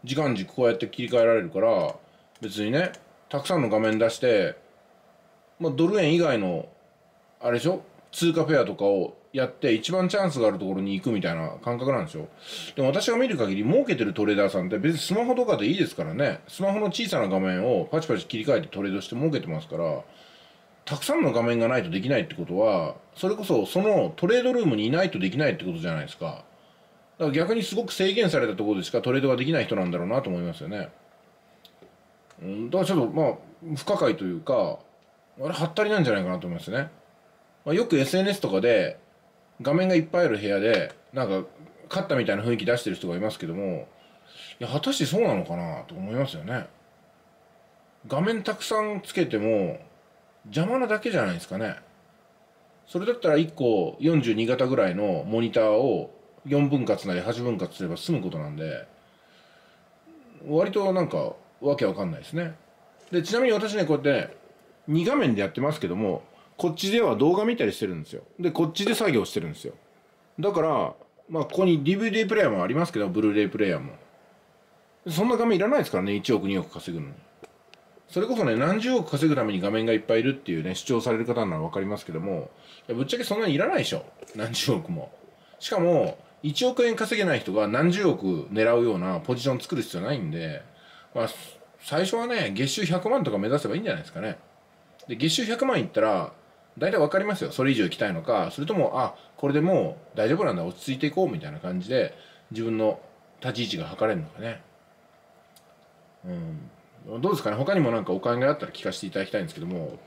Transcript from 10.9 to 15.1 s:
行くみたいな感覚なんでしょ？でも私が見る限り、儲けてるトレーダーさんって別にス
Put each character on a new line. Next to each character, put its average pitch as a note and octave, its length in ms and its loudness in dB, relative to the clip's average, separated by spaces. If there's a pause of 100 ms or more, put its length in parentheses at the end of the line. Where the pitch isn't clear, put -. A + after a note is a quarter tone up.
行 F#2 80 -4
く B2+ 80 0
み G#2 100 0
た E2+ 120 -2
い - 20 -2
な D#2+ 160 -4 (140)
感 A#2+ 160 -4
覚 C3 100 -2
な B2 100 0
ん E2 60 -4
で - 60 -14
し D#2+ 40 -12
ょ？ D#2 120 -8 (480)
で C#3 60 0
も C3 40 4
私 G#3 240 2
が A#3 60 2
見 B3+ 100 4
る G#3 100 0
限 G2 200 0
り、 G#2 80 0
儲 F#3 200 6
け G3 120 0
て A#2 80 0
る G2+ 100 -2
ト G#2+ 100 0
レ G#2 100 4
ー - 20 2
ダ G2+ 100 4
ー - 40 2
さ F#2 120 -2
ん F#2 60 -4
っ - 20 -4
て G#2+ 80 -2
別 D3+ 160 2
に D3+ 60 -4
ス - 140 -2